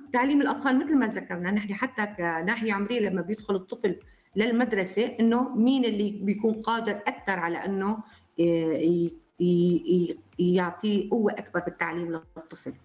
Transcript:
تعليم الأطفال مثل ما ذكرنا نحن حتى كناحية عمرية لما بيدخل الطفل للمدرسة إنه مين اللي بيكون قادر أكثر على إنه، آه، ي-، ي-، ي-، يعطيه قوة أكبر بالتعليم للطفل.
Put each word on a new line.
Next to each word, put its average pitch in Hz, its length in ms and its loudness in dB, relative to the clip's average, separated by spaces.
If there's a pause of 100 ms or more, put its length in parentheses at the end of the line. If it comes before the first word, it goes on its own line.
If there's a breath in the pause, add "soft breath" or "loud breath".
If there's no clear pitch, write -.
(140)
تعليم 277 280 2
الأطفال 262 380 2
مثل 311 160 0
ما 240 120 4
ذكرنا 185 440 -4
نحن 208 220 -2
حتى 220 320 -4 (120)
كناحية 180 560 -2
عمرية 202 260 -2
لما 190 220 0
بيدخل 202 340 -4
الطفل 190 400 -4 (400 soft breath)
للمدرسة 220 680 0 (140)
إنه 233 360 2
مين 247 300 4
اللي 208 360 -2
بيكون 208 320 0
قادر 226 380 -2
أكثر 196 480 -4
على 170 260 -2
إنه، 196 320 -2 (420 loud breath)
آه، 165 380 2
ي-، 170 360 2 (260)
ي-، 175 760 4 (240)
ي-، 180 160 4
يعطيه 190 540 0
قوة 214 220 2
أكبر - 280 -6
بالتعليم 170 520 -6
للطفل. - 600 -12 (120)